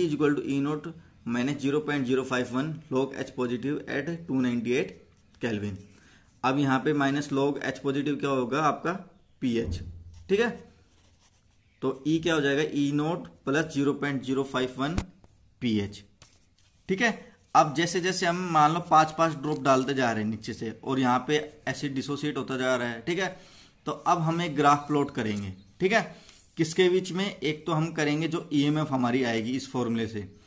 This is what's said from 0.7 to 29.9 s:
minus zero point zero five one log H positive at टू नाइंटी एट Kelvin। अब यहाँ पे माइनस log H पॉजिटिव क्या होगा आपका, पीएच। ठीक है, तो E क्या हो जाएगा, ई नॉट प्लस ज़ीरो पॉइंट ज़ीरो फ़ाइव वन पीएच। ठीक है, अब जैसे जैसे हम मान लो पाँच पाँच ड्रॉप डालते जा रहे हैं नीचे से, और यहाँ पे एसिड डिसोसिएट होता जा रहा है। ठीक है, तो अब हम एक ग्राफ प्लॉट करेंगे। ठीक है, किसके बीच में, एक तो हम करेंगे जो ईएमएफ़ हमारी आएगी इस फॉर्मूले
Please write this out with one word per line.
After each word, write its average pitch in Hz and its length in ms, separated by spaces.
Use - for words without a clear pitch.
minus 123 340
zero 139 200
point 147 240
zero 127 200
five 123 260
one 147 220
log 135 280
H 135 140
positive 127 460
at 139 200
टू 131 140
नाइंटी 120 340
एट 180 260
Kelvin। 104 320
अब 135 140
यहाँ 135 220
पे 151 140
माइनस 143 360
log 139 360
H 131 120
पॉजिटिव 139 380
क्या 143 140
होगा 131 340
आपका, 151 280
पीएच। 117 360
ठीक 202 120
है, 240 80
तो 135 100
E 160 140
क्या 170 120
हो 156 60
जाएगा, 139 240
ई 143 300
नॉट 156 320
प्लस 156 300
ज़ीरो 139 200
पॉइंट 139 300
ज़ीरो 131 200
फ़ाइव 127 340
वन 147 180
पीएच। 104 400
ठीक 190 120
है, 233 100
अब 151 200
जैसे 170 260
जैसे 185 260
हम 170 100
मान 156 240
लो 175 80
पाँच 156 360
पाँच 160 180
ड्रॉप 135 260
डालते 131 320
जा 127 180
रहे 107 120
हैं 110 60
नीचे 110 240
से, 113 180
और 131 280
यहाँ 123 280
पे 151 80
एसिड 135 260
डिसोसिएट 143 420
होता 131 200
जा 127 200
रहा 120 120
है। 113 140
ठीक 170 160
है, 190 180
तो 151 60
अब 170 280
हम 160 220
एक 165 140
ग्राफ 143 320
प्लॉट 143 240
करेंगे। 104 420
ठीक 185 120
है, 226 100
किसके 165 300
बीच 185 240
में, 190 140
एक 151 400
तो 170 60
हम 160 200
करेंगे 151 360
जो 165 240
ईएमएफ़ 147 380
हमारी 127 340
आएगी 113 280
इस 131 180
फॉर्मूले 117 380